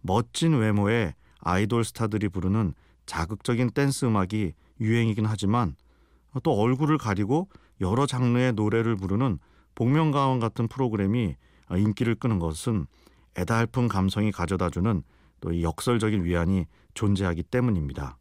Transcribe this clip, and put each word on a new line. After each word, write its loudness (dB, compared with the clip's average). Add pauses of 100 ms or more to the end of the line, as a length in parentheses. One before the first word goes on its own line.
멋진 0
외모의 2 (280)
아이돌 0
스타들이 -2
부르는 -2 (320)
자극적인 -2
댄스 0
음악이 0 (260)
유행이긴 0
하지만 0 (680)
또 2
얼굴을 2
가리고 -2 (320)
여러 2
장르의 2
노래를 0
부르는 0 (360)
복면가왕 2
같은 -2
프로그램이 0 (400)
인기를 2
끄는 0
것은 -2 (520)
애달픈 0
감성이 0
가져다주는 -2 (380)
또 -4
이 -2
역설적인 0
위안이 2 (280)
존재하기 0
때문입니다. -2